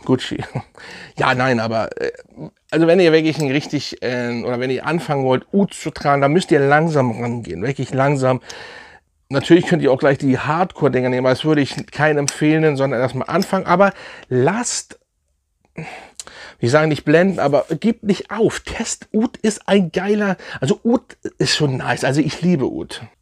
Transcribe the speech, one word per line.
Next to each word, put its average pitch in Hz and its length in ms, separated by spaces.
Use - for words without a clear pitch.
Gucci. - 460
<laughs> - 680
Ja, 135 160
nein, 127 280
aber, 113 400
äh, 67 100
also 165 160
wenn 175 120
ihr 165 140
wirklich 156 260
ein 147 100
richtig, 143 540
äh, 120 400
oder 120 160
wenn 131 100
ihr 127 160
anfangen 151 380
wollt, 127 300
Oud 196 200
zu - 180
tragen, 143 300
dann 139 120
müsst 180 180
ihr 156 80
langsam 143 520
rangehen, 113 500
wirklich 131 320
langsam. 131 480
Natürlich 170 380
könnt 156 140
ihr 135 120
auch 131 40
gleich 139 200
die 131 200
Hardcore-Dinger 135 680
nehmen, 127 180
aber 127 80
das 123 120
würde 156 160
ich 135 260
keinem 151 300
empfehlen, 151 580
sondern 135 240
erstmal 127 300
anfangen. 190 360
Aber 190 280
lasst, 156 720
wie 120 80
sagen, 151 220
nicht 147 160
blenden, 170 340
aber 143 260
gebt 226 240
nicht 196 280
auf. 214 280
Test - 540
Oud 220 240
ist - 320
ein 190 240
geiler, 202 420
also - 240
Oud - 340
ist - 180
schon 135 220
nice, 120 260
also 139 160
ich - 220
liebe 170 240
Oud. - 380